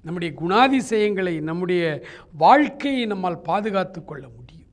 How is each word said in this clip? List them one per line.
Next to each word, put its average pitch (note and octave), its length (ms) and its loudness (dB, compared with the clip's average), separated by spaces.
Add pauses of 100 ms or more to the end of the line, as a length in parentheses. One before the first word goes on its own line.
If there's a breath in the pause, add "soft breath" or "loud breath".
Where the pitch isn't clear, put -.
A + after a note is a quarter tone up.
நம்முடைய E3+ 260 -6 (100)
குணாதிசயங்களை, G#3 1000 2
நம்முடைய F3 440 -2 (480 loud breath)
வாழ்க்கையை B3+ 760 4
நம்மால் F#3 420 -4
பாதுகாத்து F#3+ 560 -2
கொள்ள C#3 240 -16
முடியும். B2 440 -20